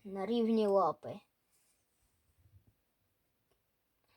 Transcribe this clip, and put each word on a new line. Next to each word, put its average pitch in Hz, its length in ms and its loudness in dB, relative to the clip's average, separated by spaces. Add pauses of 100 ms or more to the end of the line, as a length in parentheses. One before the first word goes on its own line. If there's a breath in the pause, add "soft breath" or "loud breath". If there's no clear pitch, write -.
на 190 220 -8
рівні 220 400 0
лапи. 175 540 0 (3000)